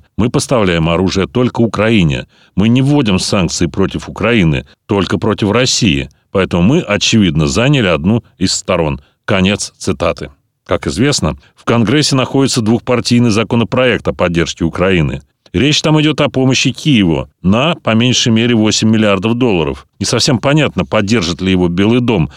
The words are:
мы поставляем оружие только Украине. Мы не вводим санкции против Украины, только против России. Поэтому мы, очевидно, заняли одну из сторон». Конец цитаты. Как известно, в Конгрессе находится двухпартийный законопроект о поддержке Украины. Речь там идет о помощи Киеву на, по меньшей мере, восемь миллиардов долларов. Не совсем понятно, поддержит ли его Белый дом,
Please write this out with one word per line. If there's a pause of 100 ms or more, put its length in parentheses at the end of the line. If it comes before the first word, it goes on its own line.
(180)
мы
поставляем
оружие
только
Украине. (280)
Мы
не
вводим
санкции
против
Украины, (220)
только
против
России. (220)
Поэтому
мы,
очевидно,
заняли
одну (140)
из
сторон». (240)
Конец
цитаты. (340)
Как
известно, (180)
в
Конгрессе
находится
двухпартийный
законопроект
о
поддержке
Украины. (300)
Речь
там
идет
о
помощи
Киеву (140)
на,
по
меньшей
мере,
восемь
миллиардов
долларов. (140)
Не
совсем
понятно,
поддержит
ли
его
Белый
дом,